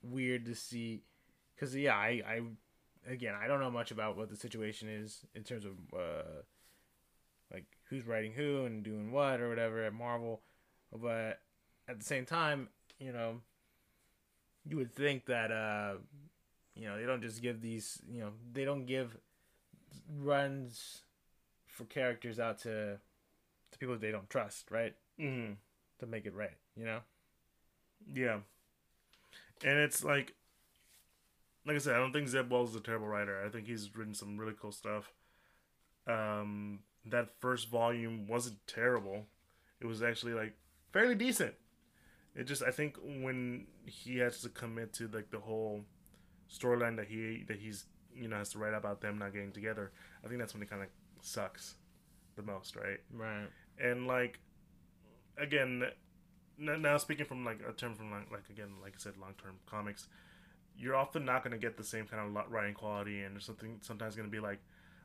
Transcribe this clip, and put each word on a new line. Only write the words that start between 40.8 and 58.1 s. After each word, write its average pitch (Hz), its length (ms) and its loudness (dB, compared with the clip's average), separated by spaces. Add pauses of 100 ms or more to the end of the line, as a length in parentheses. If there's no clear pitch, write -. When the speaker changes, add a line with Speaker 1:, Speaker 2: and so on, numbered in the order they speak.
Speaker 2:
fairly 233 240 8
decent. 214 380 4 (840)
It 127 100 -4
just, 131 180 -2
I 127 80 6
think 147 320 0
when 131 640 -2 (180)
he - 320 -6
has 123 240 4
to 120 80 -6
commit 113 440 -4
to, 117 140 -4
like, 107 220 -4
the 110 100 -6
whole 107 420 0 (720)
storyline 120 460 6
that 107 100 -2
he, 110 400 -4
that 107 120 -4
he's, 104 260 -8 (300)
you 123 120 -6
know, 110 100 -2
has 104 140 -2
to - 80 -8
write 107 140 2
about 104 280 0
them 104 180 -2
not 101 140 -4
getting 101 180 -4
together, 101 400 -4 (320)
I 117 40 -10
think 120 120 -4
that's 110 140 -4
when 107 100 -8
it 101 60 -8
kinda 98 180 -6 (340)
sucks - 540 -4 (600)
the 110 60 -8
most, 101 340 -6
right? 101 240 -2 (140)
Speaker 1:
Right. 107 340 -4 (300)
Speaker 2:
And, 123 300 2
like, 123 320 2 (1000)
again, 135 480 2 (720)
n-, 151 220 0
now 147 160 8
speaking 147 280 0
from, 127 200 -4
like, 110 220 -4
a 117 60 -4
term 117 220 -4
from, 107 160 -8